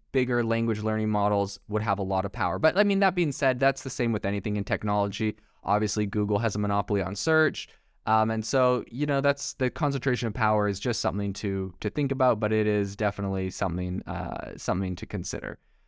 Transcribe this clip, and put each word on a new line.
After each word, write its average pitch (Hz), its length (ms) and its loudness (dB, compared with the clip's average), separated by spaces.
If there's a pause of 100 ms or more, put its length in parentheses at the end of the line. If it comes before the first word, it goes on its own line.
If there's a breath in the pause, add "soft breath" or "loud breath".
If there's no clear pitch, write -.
(120)
bigger 123 300 2
language 113 380 0
learning 110 300 0
models 101 580 2
would 107 140 0
have 104 160 0
a 101 40 -2
lot 95 220 0
of 98 80 -6
power. 90 260 0
But, 156 200 2
I 208 60 6
mean, 202 160 2
that 190 140 2
being 175 160 0
said, 131 300 0
that's 135 220 2
the 131 80 -8
same 120 200 0
with 110 140 0
anything 104 320 -2
in 101 80 -2
technology. 104 720 0 (260 soft breath)
Obviously, 104 440 0
Google 104 320 0
has 110 160 0
a 107 40 -4
monopoly 101 440 0
on 101 120 -4
search. 156 540 0 (380 soft breath)
Um, 110 240 4
and 110 140 -2
so, 127 460 2
you 135 160 -4
know, 143 140 0
that's, 143 340 0
the 127 160 0
concentration 135 580 0
of 107 60 -6
power 107 340 2
is 98 120 -2
just 120 200 -2
something 101 340 -2
to, 95 460 -4
to 107 100 -2
think 139 220 0
about, 127 280 2
but 107 120 0
it 107 140 4
is 101 300 0
definitely 98 540 -2
something, 90 560 -4
uh, - 500 -6
something 92 400 -2
to - 100 -10
consider. - 520 -8 (300)